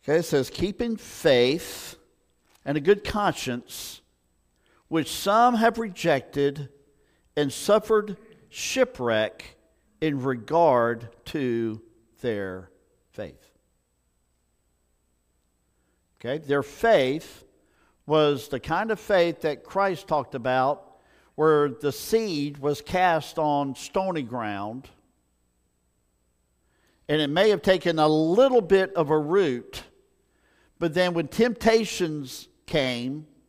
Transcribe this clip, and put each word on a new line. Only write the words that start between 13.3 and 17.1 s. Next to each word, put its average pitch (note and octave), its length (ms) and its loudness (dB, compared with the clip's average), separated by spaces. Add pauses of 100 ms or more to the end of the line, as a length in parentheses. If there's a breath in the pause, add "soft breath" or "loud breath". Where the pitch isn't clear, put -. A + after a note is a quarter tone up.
Okay, B2+ 160 -6
their C#3+ 260 -2
faith D#3 840 0 (640)